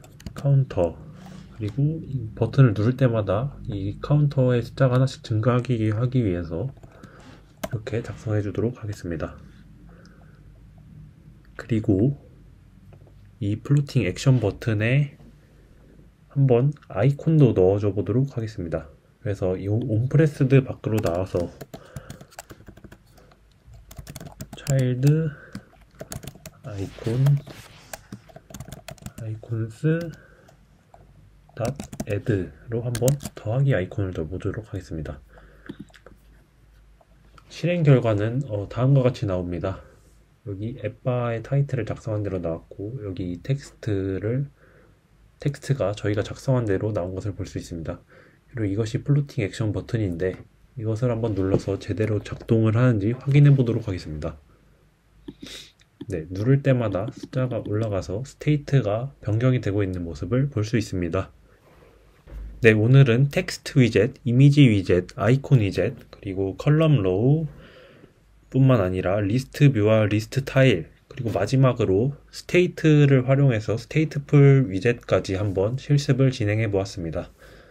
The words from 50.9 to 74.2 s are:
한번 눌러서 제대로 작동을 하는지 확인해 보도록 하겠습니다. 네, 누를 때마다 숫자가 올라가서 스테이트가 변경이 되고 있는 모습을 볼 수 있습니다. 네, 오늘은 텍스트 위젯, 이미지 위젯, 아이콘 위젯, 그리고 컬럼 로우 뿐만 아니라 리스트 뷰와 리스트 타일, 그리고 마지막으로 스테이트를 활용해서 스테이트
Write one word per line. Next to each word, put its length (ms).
한번 240
눌러서 440
제대로 420
작동을 560
하는지 360
확인해 440
보도록 320
하겠습니다. 500
네, 200
누를 340
때마다 500
숫자가 540
올라가서 580
스테이트가 960
변경이 380
되고 220
있는 220
모습을 460
볼 140
수 120
있습니다. 560
네, 120
오늘은 560
텍스트 500
위젯, 360
이미지 440
위젯, 480
아이콘 440
위젯, 360
그리고 460
컬럼 460
로우 440
뿐만 320
아니라 400
리스트 520
뷰와 340
리스트 380
타일, 440
그리고 220
마지막으로 840
스테이트를 1000
활용해서 480
스테이트 480